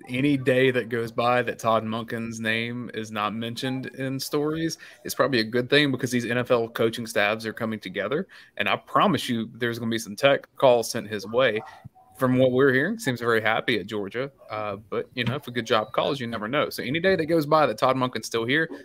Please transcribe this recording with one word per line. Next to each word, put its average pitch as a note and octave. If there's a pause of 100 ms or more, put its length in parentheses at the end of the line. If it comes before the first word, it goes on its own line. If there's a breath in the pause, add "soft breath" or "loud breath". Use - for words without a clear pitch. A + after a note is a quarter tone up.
any C3+
day B2+
that A#2
goes A#2
by B2
that A2+
Todd A2+
Monken's A2+
name A2+
is A2
not G#2
mentioned A#2+
in C3+
stories D#3 (280 loud breath)
is -
probably B2+
a A2
good A#2+
thing, C#3+
because B2
these A#2+
N A#2+
F B2
L A#2
coaching A#2
staffs A2
are G#2+
coming A2
together, G2+ (300 soft breath)
and G#2
I G#2
promise D3
you A2+
there's A#2
gonna A2+
be A2+
some G#2
tech C#3 (100)
calls B2
sent G#2
his G2+
way. A2+ (560 loud breath)
From B2+
what B2+
we're C3
hearing, E3+
seems B2+
very A#2
happy A2
at F2+
Georgia, A2 (180)
uh, G#2 (120)
but, A#2
you B2
know, A#2
if D3+
a B2
good A#2+
job A2
calls, D#3
you A#2+
never G#2
know. C3+
So -
any C3+
day F#3+
that D#3+
goes E3
by D3+
that A2
Todd C3
Monken's B2+
still A2+
here, D3 (180 loud breath)